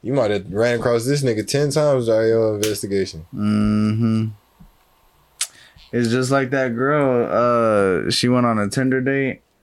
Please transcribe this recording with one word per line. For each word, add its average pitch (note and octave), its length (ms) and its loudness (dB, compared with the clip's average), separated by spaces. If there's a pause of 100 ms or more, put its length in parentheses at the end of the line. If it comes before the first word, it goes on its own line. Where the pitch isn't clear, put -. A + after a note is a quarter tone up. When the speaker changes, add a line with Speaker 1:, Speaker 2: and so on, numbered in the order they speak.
Speaker 1:
You A#2+ 100 -4
might A#2 180 0
have F#2 220 -4
ran A#2 260 0
across A#2 260 0
this C#3 180 0
nigga G#2+ 220 0
ten C#3+ 260 0
times C#3+ 340 2
during A2+ 240 2
your A2+ 260 2
investigation. G2 760 -4
Speaker 2:
Mm-hmm. G#2+ 920 0 (1600)
It's A#2+ 180 0
just B2+ 220 0
like C3+ 200 0
that C3 240 -2
girl, A#2 1300 2
uh, - 40 -2
she - 180 0
went B2 160 2
on A2+ 140 0
a G2+ 100 -2
Tinder C3 320 -2
date C3+ 400 -2 (220)